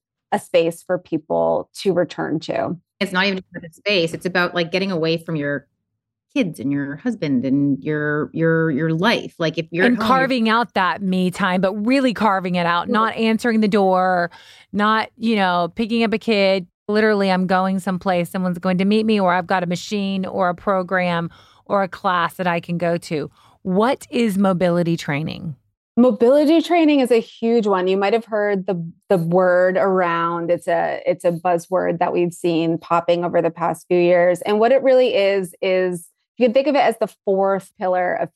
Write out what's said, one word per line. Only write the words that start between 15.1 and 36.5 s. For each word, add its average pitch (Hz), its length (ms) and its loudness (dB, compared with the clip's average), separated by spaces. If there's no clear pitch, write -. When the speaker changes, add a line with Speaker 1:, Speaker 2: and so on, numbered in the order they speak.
Speaker 3:
you 226 180 0
know, 175 400 0
picking 233 280 -2
up 220 100 -2
a 220 40 -2
kid. 196 500 0
Literally, 208 440 2
I'm 185 160 0
going 190 320 0
someplace, 180 500 -2
someone's 180 300 -4
going 185 180 0
to 190 80 2
meet 214 200 2
me, 220 140 2
or 180 140 2
I've 180 140 -2
got 190 160 0
a 170 40 -6
machine 196 580 -4
or 190 220 -2
a 175 80 -2
program 180 760 -2
or 202 180 0
a 180 60 -4
class 175 460 -2
that 180 120 -4
I 175 140 -2
can 175 160 -6
go 170 200 0
to. 156 320 -6
What 208 460 0
is 226 280 0
mobility 175 580 2
training? 156 600 -6
Speaker 1:
Mobility 269 640 4
training 311 380 4
is 240 100 2
a 226 120 4
huge 226 440 0
one. 185 220 2
You 190 80 2
might 196 160 0
have 226 140 0
heard 208 420 -2
the, 196 80 -2
the 196 100 2
word 180 600 2
around. 170 720 0
It's 170 160 -4
a, 165 380 -2
it's 180 180 -2
a 175 80 2
buzzword 175 680 -2
that 175 120 0
we've 175 220 0
seen 165 440 -2
popping 175 460 0
over 170 180 0
the 170 80 0
past 165 380 -6
few 180 100 2
years. 175 440 2
And 208 180 0
what 233 140 4
it 269 100 2
really 254 320 4
is, 196 460 0
is 185 480 -2
you 233 80 2
can 226 80 2